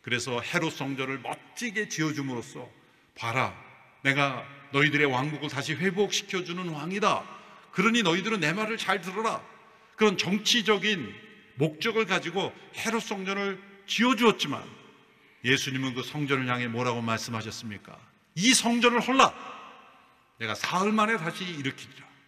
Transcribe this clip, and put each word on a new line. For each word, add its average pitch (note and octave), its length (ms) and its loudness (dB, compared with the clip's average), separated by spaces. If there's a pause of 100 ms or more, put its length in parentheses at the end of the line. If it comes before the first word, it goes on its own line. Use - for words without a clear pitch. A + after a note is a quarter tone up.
그래서 A#2+ 400 -2
헤롯 D#3+ 320 -2
성전을 C3+ 460 -6
멋지게 G#3 680 -6
지어줌으로써 C3+ 800 -4 (460)
"봐라, A#2 400 -2 (460)
내가 C#3 440 2 (260)
너희들의 C#3+ 360 4
왕국을 C#3 420 -2
다시 C3+ 260 -4
회복시켜주는 F3+ 920 -2
왕이다. E3 720 -2 (320)
그러니 A3+ 320 4
너희들은 F#3 360 2
내 D#3 140 2
말을 G#3+ 240 -4
잘 F#3+ 240 0
들어라." F#3 420 -4 (520)
그런 G#3 220 6
정치적인 G3+ 960 2 (420)
목적을 G3+ 500 0
가지고 E3+ 480 -2 (220)
헤롯 A3 280 -2
성전을 G3 580 -4 (240)
지어주었지만, G#3+ 760 2 (800)
예수님은 C3 500 0
그 B2 100 -6
성전을 C3+ 440 -2
향해 B2 200 -2
뭐라고 A#2+ 340 -2
말씀하셨습니까? A2 960 -6 (380)
"이 A3 180 4
성전을 A#3 480 4
헐라. B3+ 320 6 (1040)
내가 A2 160 -2
사흘 G3 360 0
만에 G#3+ 260 2
다시 E3 260 -6
일으키리라." D3 640 -8 (200)